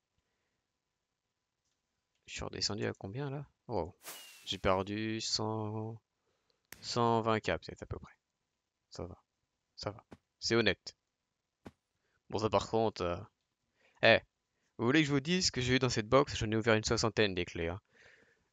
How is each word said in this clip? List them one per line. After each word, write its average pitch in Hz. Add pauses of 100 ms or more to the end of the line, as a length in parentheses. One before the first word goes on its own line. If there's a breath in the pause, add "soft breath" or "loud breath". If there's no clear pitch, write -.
(2250)
Je -
suis -
redescendu 107
à 104
combien 123
là ? 139 (240)
Wow. 90 (520 loud breath)
J'ai 98
perdu 104
cent, 110 (800)
cent 117
vingt 110
K 82
peut-être -
à -
peu 87
près. - (720)
Ça -
va. 90 (540)
Ça -
va. 101 (380)
C'est -
honnête. 107 (1300)
Bon, 101
ça 110
par 98
contre, 113
euh, 87 (840 soft breath)
eh, 113 (580)
vous 110
voulez 147
que 143
je 143
vous 143
dise 175
ce -
que 127
j'ai 127
eu 131
dans 127
cette 110
box ? 131
J'en 110
ai 110
ouvert 110
une 110
soixantaine 110
des 87
clés, 85
hein. 87 (720 soft breath)